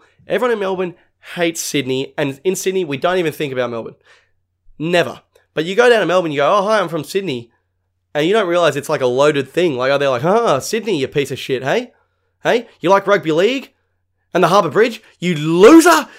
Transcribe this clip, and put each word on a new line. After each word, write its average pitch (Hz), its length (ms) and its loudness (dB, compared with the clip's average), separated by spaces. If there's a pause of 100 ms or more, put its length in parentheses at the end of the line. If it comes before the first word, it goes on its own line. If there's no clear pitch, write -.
(280)
Everyone 226 260 -2
in 214 60 -4
Melbourne 190 360 -6 (380)
hates 170 260 -4
Sydney, 131 580 -4
and 139 260 -6
in 185 120 0
Sydney, 190 300 -4
we 143 120 -6
don't 180 200 -2
even 160 160 -2
think 151 180 -8
about 123 200 -4
Melbourne. 117 240 -10 (840)
Never. 160 460 -4 (320)
But 160 100 -4
you 185 80 -6
go 240 160 4
down 226 120 4
to 175 40 0
Melbourne, 170 260 0
you 139 60 -4
go, 151 200 2
"Oh, 196 60 0
hi, 214 160 0
I'm 175 80 -2
from 156 160 -6
Sydney." 147 480 -6 (640)
And 151 140 0
you 196 60 2
don't 214 140 0
realise 170 280 2
it's, 143 140 -8
like, 143 120 -2
a 127 60 0
loaded 135 420 0
thing. 165 260 0
Like, 131 240 0
they're 139 100 0
like, 120 120 -2
"Huh, 185 380 2
Sydney, 202 400 -4
you 127 80 -2
piece - 240 -4
of 123 80 -8
shit, - 240 -6
hey? 214 300 -4 (500)
Hey, 220 240 0 (120)
you 170 120 0
like 196 160 2
rugby 160 240 0
league? 220 420 -2 (640)
And 175 80 2
the 160 60 2
Harbour 185 200 2
Bridge? 220 320 0 (160)
You 175 160 -2
loser! 240 760 6 (120)